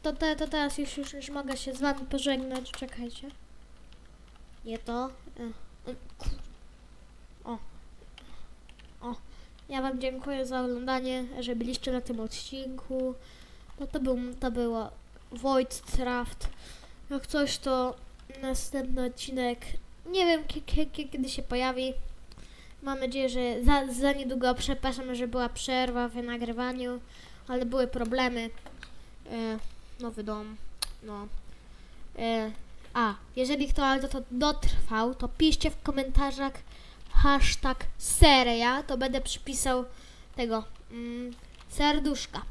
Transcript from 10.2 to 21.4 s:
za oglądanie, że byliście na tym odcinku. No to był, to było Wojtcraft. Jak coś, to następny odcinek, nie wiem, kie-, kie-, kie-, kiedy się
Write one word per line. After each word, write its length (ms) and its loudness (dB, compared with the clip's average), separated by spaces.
za 160 -4
oglądanie, 640 -2
że 160 -4
byliście 360 -4
na 100 0
tym 180 -6
odcinku. 960 -6
No 80 -6
to 120 -4
był, 180 2
to 120 0
było 380 -2
Wojtcraft. 1160 0
Jak 180 -4
coś, 300 2
to 380 0
następny 640 2
odcinek, 540 0
nie 200 4
wiem, 180 6
kie-, 180 -2
kie-, 240 6
kie-, 240 -8
kiedy 200 -2
się 120 -4